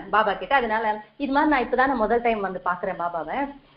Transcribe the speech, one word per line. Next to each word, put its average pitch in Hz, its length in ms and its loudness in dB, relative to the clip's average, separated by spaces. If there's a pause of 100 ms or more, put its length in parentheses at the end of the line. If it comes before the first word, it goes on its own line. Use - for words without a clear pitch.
(100)
பாபா 208 240 4
கிட்ட, 190 200 -2
அதனால, 226 300 2 (320)
"இது 277 160 -4
மாதிரி 302 200 4
நான் 254 120 2
இப்பதானே 254 320 2
முதல் 226 240 2
டைம் 233 200 0
வந்து 185 240 -4
பாக்குறேன் 180 360 -4
பாபாவை, 170 380 -4 (380)